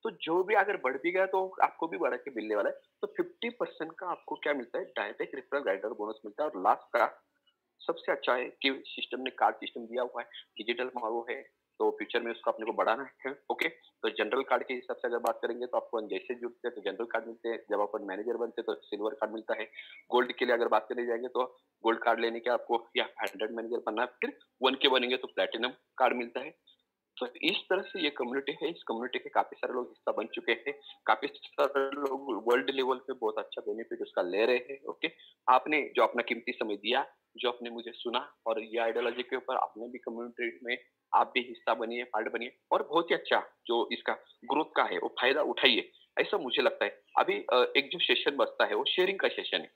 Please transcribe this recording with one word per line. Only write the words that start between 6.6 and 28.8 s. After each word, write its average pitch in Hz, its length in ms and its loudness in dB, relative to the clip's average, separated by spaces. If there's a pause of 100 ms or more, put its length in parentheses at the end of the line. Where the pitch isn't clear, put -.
last - 340 2
का - 260 2 (560)
सबसे - 320 -4
अच्छा 143 220 2
है 127 120 0
कि - 400 -2
सिस्टम - 360 -6
ने 131 80 -4
कार्ड 110 260 2
system - 260 -10
दिया 117 220 -4
हुआ 123 180 -6
है, 123 60 -10 (300)
digital 120 280 -2
मारो 117 440 -4
है, - 360 -10 (140)
तो 107 120 4
future 107 280 -2
में 117 120 -4
उसको 113 200 -2
अपने 110 140 -2
को 113 80 -2
बढ़ाना 110 360 0 (160)
है। 135 260 -8
ओके, - 180 -2
तो - 400 -6
general 110 340 0
card 127 200 0
के 131 100 -6
हिसाब 127 240 -8
से 127 100 -4
अगर 117 100 0
बात 117 240 0
करेंगे, 120 240 -4
तो 120 120 -2
आपको 113 240 -4
जैसे 101 340 -6
जुड़ते 120 320 -8
हैं, 117 80 -6
तो 104 60 -12
general 98 240 -4
card 117 200 -4
मिलते 113 240 -8
हैं, 113 200 -6
जब 101 100 0
अपन 104 240 -2
manager 104 340 -4
बनते 113 240 -4
हैं, 110 40 -4
तो 107 100 -2
silver 104 380 -6
card 107 200 -4
मिलता 110 200 -6
है। 110 180 -6 (400)
Gold 123 220 4
के - 120 0
लिए 120 80 4
अगर 117 140 4
बात 110 220 4
करने 120 160 -2
जाएंगे, 120 220 -2
तो 127 300 -2 (260)
gold 113 160 4
card 113 200 4
लेने 117 200 0
के 120 100 -2
आपको 117 480 0
या 113 120 2 (120)
hundred 107 300 -4
manager 113 260 -4
बनना 110 240 -2
है, 123 60 2
फिर - 300 -6 (240)
वन 127 140 6
के 135 120 4
बनेंगे, 127 300 4
तो - 100 -6
प्लैटिनम 113 420 0
कार्ड 123 480 0
मिलता 123 220 -6
है। 147 120 -10 (680)
तो 165 80 -2
इस 190 300 -2 (120)
तरह 190 120 2
से 190 180 -8
ये 156 100 2
community 135 420 -4
है, 160 200 -6
इस 170 120 -12